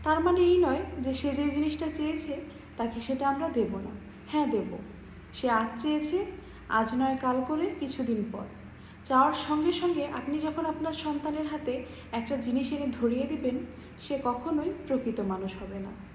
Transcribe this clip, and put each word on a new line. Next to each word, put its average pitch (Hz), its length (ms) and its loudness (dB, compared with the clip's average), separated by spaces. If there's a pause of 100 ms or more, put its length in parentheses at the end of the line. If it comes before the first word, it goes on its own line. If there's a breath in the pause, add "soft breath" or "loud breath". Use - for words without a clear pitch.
তার 311 160 4
মানে 359 220 6
এই 359 180 8
নয় 294 220 4 (200)
যে 262 120 0
সে 285 200 0
যে 294 160 2
জিনিসটা 302 400 0
চেয়েছে 302 440 -2 (420 loud breath)
তাকে 226 240 -2
সেটা 269 280 0
আমরা 277 220 2
দেব 202 280 2
না। - 160 -6 (340 loud breath)
হ্যাঁ, 302 200 2
দেব। 202 220 2 (640)
সে - 160 0
আজ 226 200 4 (100)
চেয়েছে, 302 380 2 (520 loud breath)
আজ 220 260 4
নয় 262 220 4
কাল 254 200 2 (100)
করে, 311 180 2 (140)
কিছুদিন 233 500 0
পর। 202 160 -6 (580 loud breath)
চাওয়ার 277 320 6 (120)
সঙ্গে 302 240 4
সঙ্গে 339 400 2
আপনি 269 280 -2
যখন 311 260 -2
আপনার 311 380 -2
সন্তানের 302 440 -2
হাতে 302 260 -2 (380 loud breath)
একটা 233 260 -2
জিনিস 240 340 0
এনে 285 200 -2
ধরিয়ে 240 340 2
দিবেন, 262 300 0 (440 loud breath)
সে - 240 -4
কখনোই 294 480 0 (120)
প্রকৃত 254 360 0 (120)
মানুষ 190 260 -4
হবে 196 220 -8
না। 196 120 -8 (240)